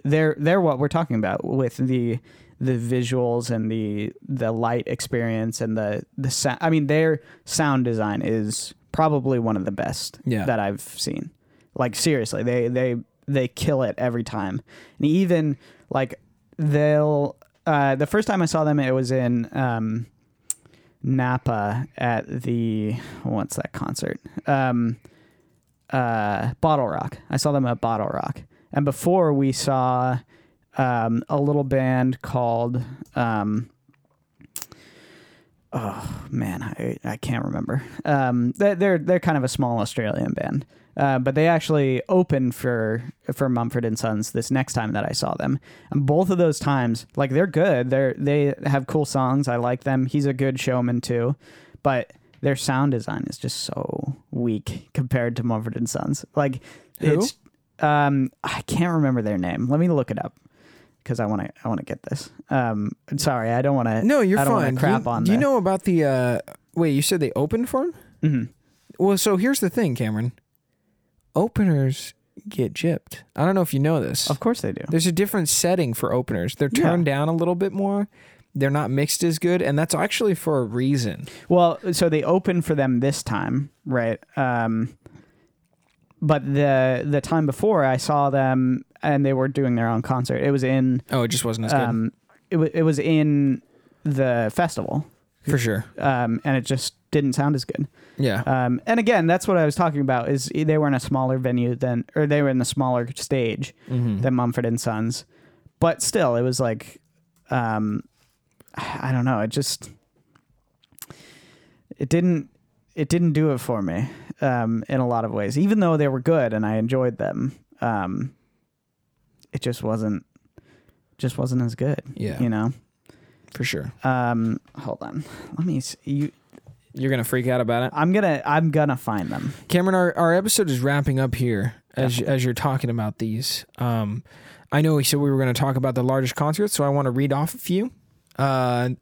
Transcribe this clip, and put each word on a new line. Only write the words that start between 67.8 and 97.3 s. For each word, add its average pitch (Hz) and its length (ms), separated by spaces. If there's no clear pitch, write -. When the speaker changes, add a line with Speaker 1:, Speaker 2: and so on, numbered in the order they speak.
Speaker 2:
him? 349 100
Speaker 1:
Mm-hmm. 143 220
Speaker 2:
Well, 196 180
so 196 200
here's 247 240
the 185 100
thing, 185 240
Cameron. 110 380
Openers 165 800
get 127 260
gypped. - 460
I 143 80
don't 185 100
know 190 60
if 170 120
you 143 60
know 151 220
this. 101 280
Speaker 1:
Of 143 120
course 240 200
they - 120
do. - 160
Speaker 2:
There's 165 180
a 180 60
different 185 360
setting 170 460
for - 180
openers. 113 440
They're 143 160
Speaker 1:
Yeah. 254 100
Speaker 2:
turned 175 240
down 143 220
a 165 40
little 170 220
bit 190 180
more. 202 360
They're 139 140
not 147 200
mixed 139 320
as 165 160
good, 175 240
and 143 160
that's 160 160
actually 202 400
for 156 240
a 127 60
reason. 120 640
Speaker 1:
Well, 170 300
so 170 160
they 156 160
opened 180 400
for 160 100
them 131 260
this 139 220
time, 123 480
right? 117 320
Um, 117 640
but 147 240
the, 135 640
the 143 120
time 165 260
before, 165 380
I 131 140
saw 143 320
them, 131 540
and 143 240
they 135 100
were 131 120
doing 135 300
their 117 120
own 113 140
concert. 127 400
It 143 80
was 135 140
in 131 380
Speaker 2:
Oh, 131 100
it 117 60
just 117 160
wasn't 113 220
as 113 60
good. 139 100
Speaker 1:
um, 113 300
it 190 60
wa-, 160 180
it 165 80
was 160 160
in 147 640
the 127 500
festival. 156 540
Speaker 2:
For - 140
sure. 110 260
Speaker 1:
Um, 120 460
and 139 120
it 127 60
just - 320
didn't 143 240